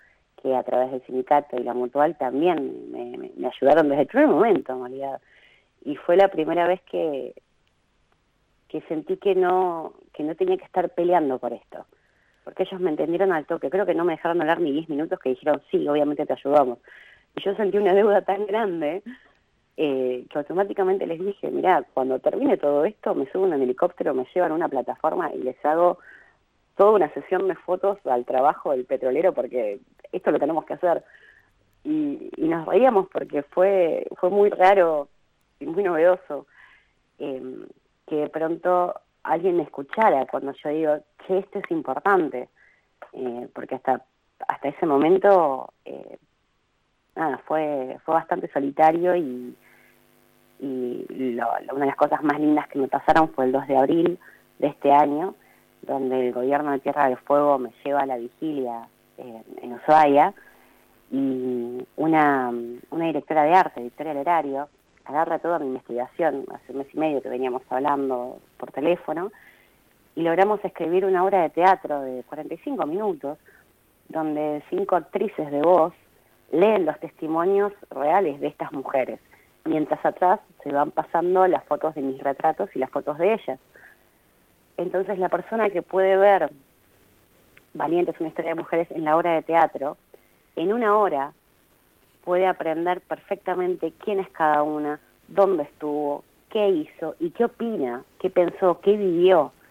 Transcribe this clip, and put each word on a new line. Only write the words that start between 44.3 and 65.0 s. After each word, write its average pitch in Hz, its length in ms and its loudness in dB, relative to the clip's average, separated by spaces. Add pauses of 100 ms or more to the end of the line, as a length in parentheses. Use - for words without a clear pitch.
hasta - 220 -6
ese - 180 -2
momento, 160 840 4 (120)
eh, - 320 -16 (1000)
nada, 147 220 -2
fue, 147 640 -4
fue 160 100 0
bastante 175 380 -2
solitario 160 640 2
y, 123 400 -6 (1040)
y 127 440 -6 (300)
lo, 120 120 -4 (200)
lo, 135 80 -8
una 143 100 -2
de 139 60 0
las 135 60 -8
cosas 147 260 0
más 147 160 0
lindas 151 300 0
que - 100 -8
me 135 80 0
pasaron 156 440 2
fue 131 160 -2
el 127 60 0
dos 139 140 -2
de 143 100 0
abril 165 420 2 (420)
de 143 80 0
este 143 240 2
año, 147 420 2 (480)
donde 131 460 -2
el 123 40 -2
gobierno 139 380 0
de 139 80 -2
Tierra 139 300 0
del 127 100 -2
Fuego 143 400 2
me 120 140 -6 (120)
lleva 143 180 0
a 139 40 -2
la 131 120 -6
vigilia, 120 680 -8 (300)
eh, 117 240 -16 (200)
en 123 100 -12
Ushuaia, 151 640 4 (760)
y 127 760 -4 (120)
una, 147 560 2 (380)
una 165 160 -4
directora 151 360 0
de 156 120 4
arte, 165 280 2
Victoria 147 320 -10
Lerario, 143 540 -2 (360)